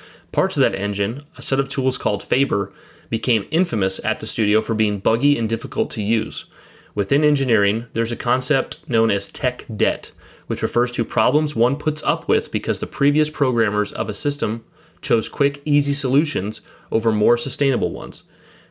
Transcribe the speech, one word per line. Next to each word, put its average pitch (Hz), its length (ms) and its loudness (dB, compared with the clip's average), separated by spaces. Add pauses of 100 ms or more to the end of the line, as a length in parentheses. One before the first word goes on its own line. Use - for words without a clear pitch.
(320)
Parts 180 260 0
of 135 40 4
that 117 140 2
engine, 101 480 -4 (140)
a - 40 -10
set 135 180 0
of 135 100 0
tools 131 280 -2
called 104 240 -2
Faber, 101 500 -2 (380)
became 113 400 0
infamous 123 540 0
at 110 160 -2
the 110 80 -4
studio 107 340 2
for 110 140 -2
being 104 240 0
buggy 120 400 2
and 113 100 -2
difficult 110 420 -2
to 107 120 -4
use. - 420 -2 (480)
Within 139 300 0
engineering, 120 680 2
there's 113 180 0
a 117 60 -6
concept 127 600 0 (100)
known 113 220 2
as 101 180 0
tech - 380 -4 (100)
debt, 101 360 -2 (340)
which 113 160 -4
refers 117 300 0
to 117 120 -2
problems 135 520 2
one 123 220 2
puts 147 260 -4
up 160 240 -2
with - 240 0
because 107 280 -2
the - 60 -6
previous 147 440 2
programmers 110 640 0
of 107 160 -6
a 104 60 -4
system 117 500 -2 (380)
chose 113 280 0
quick, 143 360 0
easy 143 280 2
solutions 131 680 0 (300)
over 113 200 2
more 110 260 4
sustainable 127 540 0
ones. - 320 -12 (480)